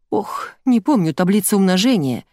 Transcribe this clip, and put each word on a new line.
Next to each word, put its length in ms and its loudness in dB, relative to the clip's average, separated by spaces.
Ох, 380 -6
не 160 2
помню 320 0
таблицу 440 0
умножения. 760 0